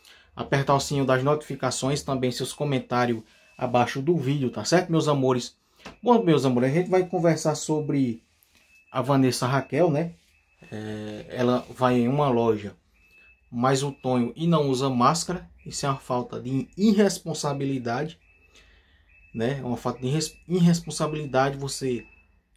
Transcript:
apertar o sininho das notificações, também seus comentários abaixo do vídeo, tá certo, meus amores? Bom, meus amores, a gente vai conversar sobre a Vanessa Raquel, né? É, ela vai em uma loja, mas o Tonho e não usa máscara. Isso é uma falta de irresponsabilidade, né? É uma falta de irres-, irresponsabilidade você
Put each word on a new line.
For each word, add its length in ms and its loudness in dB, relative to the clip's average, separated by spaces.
apertar 400 0
o 60 4
sininho 240 -2
das 180 2
notificações, 760 -2
também 300 -2
seus 240 -6
comentários 680 -2
abaixo 420 0
do 160 2
vídeo, 340 0
tá 140 -8
certo, 260 2
meus 160 2
amores? 480 2
Bom, 200 4
meus 240 4
amores, 240 2
a 40 0
gente 140 0
vai 180 2
conversar 500 0
sobre 680 -2
a 120 -2
Vanessa 440 2
Raquel, 440 0
né? 240 -2
É, 560 -10
ela 340 0
vai 220 4
em 100 4
uma 220 2
loja, 440 0
mas 300 2
o 100 -4
Tonho 420 -2
e 120 -4
não 240 2
usa 180 0
máscara. 580 0
Isso 180 -10
é 60 0
uma 80 -2
falta 420 -6
de 340 -4
irresponsabilidade, 1400 0
né? 260 -2
É 20 -12
uma 140 -4
falta 240 -6
de 60 -6
irres-, 320 -4
irresponsabilidade 1080 0
você 480 -6